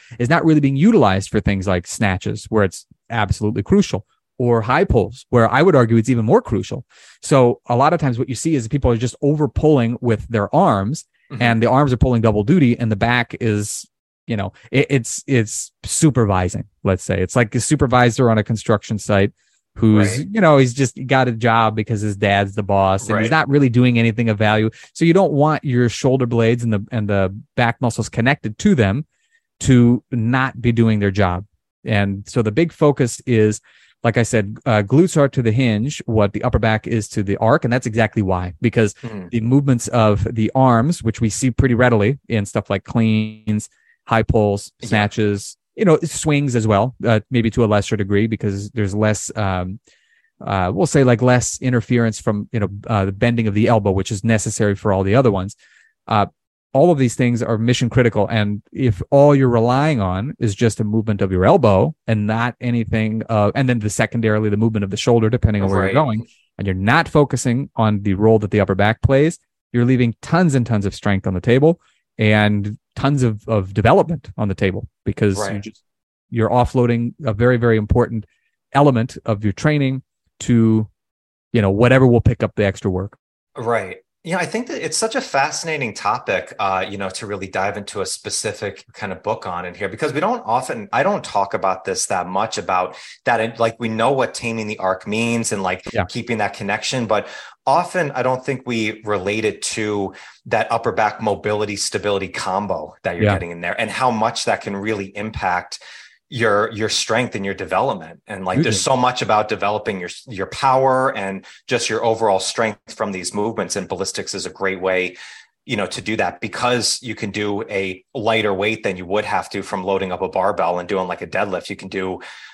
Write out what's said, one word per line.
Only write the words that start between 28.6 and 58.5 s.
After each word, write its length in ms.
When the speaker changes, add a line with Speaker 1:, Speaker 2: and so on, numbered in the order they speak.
Speaker 1:
them 320
to 500
not 500
be 120
doing 260
their 140
job. 340
And 440
so 140
the 100
big 200
focus 540
is, 340
like 140
I 80
said, 320
uh, 160
glutes 340
are 120
to 140
the 100
hinge 540
what 260
the 100
upper 160
back 280
is 240
to 120
the 140
arc. 280
And 80
that's 140
exactly 360
why, 380
because 340
Speaker 2:
Mm-hmm. 360
Speaker 1:
the 100
movements 480
of 460
the 200
arms, 480
which 180
we 80
see 220
pretty 240
readily 440
in 160
stuff 260
like 140
cleans, 840
high 160
pulls, 580
Speaker 2:
Yeah. 80
Speaker 1:
snatches, 680
you 100
know, 200
swings 520
as 100
well, 280
uh, 160
maybe 200
to 140
a 20
lesser 300
degree 300
because 440
there's 240
less, 420
um, 420
uh, 340
we'll 120
say, 180
like, 180
less 380
interference 600
from, 320
you 80
know, 80
uh, 180
the 80
bending 340
of 80
the 140
elbow, 220
which 220
is 120
necessary 500
for 180
all 100
the 120
other 160
ones. 260
Uh, 200
all 180
of 80
these 160
things 280
are 140
mission 320
critical. 400
And 420